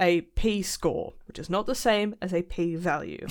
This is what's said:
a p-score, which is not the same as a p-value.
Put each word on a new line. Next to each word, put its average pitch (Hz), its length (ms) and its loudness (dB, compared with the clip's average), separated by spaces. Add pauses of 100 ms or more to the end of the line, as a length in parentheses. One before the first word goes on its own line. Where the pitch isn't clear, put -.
a 175 220 4
p-score, - 920 -2 (120)
which - 120 -16
is 156 120 -8
not 202 160 0
the 254 80 0
same 208 480 2
as 180 100 -2
a 175 100 2
p-value. 170 880 -2